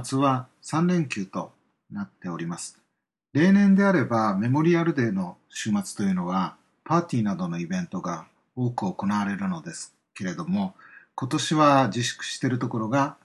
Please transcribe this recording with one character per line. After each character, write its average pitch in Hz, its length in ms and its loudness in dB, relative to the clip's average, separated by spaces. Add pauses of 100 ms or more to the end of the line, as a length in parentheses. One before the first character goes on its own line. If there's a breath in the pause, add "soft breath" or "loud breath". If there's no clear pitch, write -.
末 135 160 -4
は 135 300 2 (140)
三 165 260 0
連 170 220 2
休 98 160 -6
と - 260 -8 (400)
な 101 120 -8
っ 95 60 -10
て - 200 -14
お 85 80 -6
り 82 80 -8
ま 85 140 -6
す。 - 200 -16 (540)
例 165 180 4
年 196 240 8
で 196 80 6
あ 196 80 4
れ 156 140 4
ば 110 320 0
メ 110 100 0
モ 139 160 2
リ 170 140 4
ア 170 80 2
ル 165 80 2
デ 123 160 2
ー - 20 0
の 95 240 -4 (140)
週 - 200 -6 (140)
末 - 140 -14
と 107 60 -2
い 98 80 2
う - 20 2
の 90 140 -2
は 92 280 -2 (300)
パ 165 140 2
ー - 20 2
テ 170 160 -2
ィ - 20 2
ー 110 40 2
な 101 120 0
ど 87 140 -4
の 85 100 -6
イ 85 60 -4
ベ 92 160 -4
ン 85 60 -6
ト - 120 -8
が 82 260 -8 (300)
多 123 160 -2
く 104 180 -4
行 92 160 -6
わ 104 200 0
れ 98 100 -4
る 95 140 -4
の 85 120 -6
で 80 120 -14
す - 200 -16 (220)
け - 80 -12
れ 185 100 -6
ど 160 140 -10
も、 190 280 -2 (400 loud breath)
今 127 140 -6
年 156 240 -2
は 143 340 6
自 107 140 -2
粛 - 240 -6
し - 140 -10
て 139 80 0
い - 20 0
る 127 80 0
と 123 120 -2
こ 120 100 -4
ろ 107 100 -4
が 139 360 0